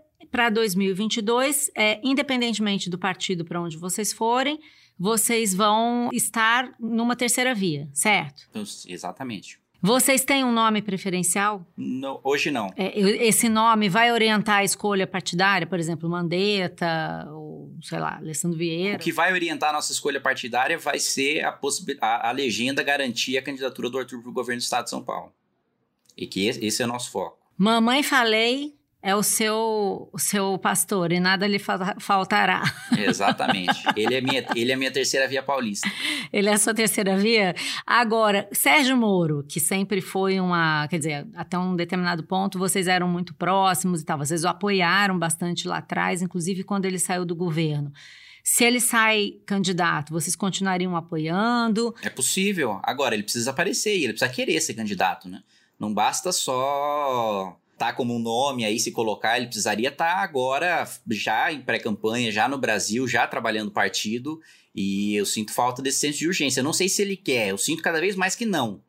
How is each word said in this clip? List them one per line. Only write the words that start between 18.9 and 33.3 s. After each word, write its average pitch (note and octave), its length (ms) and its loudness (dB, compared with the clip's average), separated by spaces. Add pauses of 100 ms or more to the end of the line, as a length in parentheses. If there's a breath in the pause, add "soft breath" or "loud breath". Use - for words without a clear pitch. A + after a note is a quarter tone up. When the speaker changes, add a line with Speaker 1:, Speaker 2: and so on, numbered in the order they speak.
Speaker 2:
O - 20 -12
que E3 140 -4
vai E3+ 200 2
orientar D#3 380 0
a D3+ 40 0
nossa - 180 -4
escolha C#3 280 -2
partidária C3 560 0
vai D3 220 -2
ser C#3+ 460 0
a D3+ 80 0
possibi-, C#3+ 480 -4
a, A2+ 280 0
a B2 40 0
legenda C3 500 -2
garantir C3 560 -2
a C3 40 -2
candidatura C3 460 -6
do C3 100 -4
Arthur B2 220 -8
pro A#2+ 120 -14
governo B2 260 -4
do B2 60 -6
Estado A#2+ 180 -2
de - 80 -10
São B2+ 140 -8
Paulo. F2 280 -8 (840)
E F2 100 -8
que F#2+ 220 0
esse, - 180 -2
esse G#2+ 160 0
é - 20 0
o A#2+ 40 0
nosso A#2+ 240 -6
foco. F2+ 260 -6 (180)
Speaker 1:
Mamãe A3+ 460 4
Falei B3 760 2 (240)
é G3 140 0
o G#3 80 2
seu, G#3+ 920 0
o - 60 -10
seu G3 400 0
pastor F#3 540 2
e F3+ 80 4
nada F#3+ 260 4
lhe G3+ 140 2
fa-, G3 400 -2
faltará. F#3+ 640 2 (180)
<laughs> - 160 2
Speaker 2:
Exatamente. - 840 0 (140)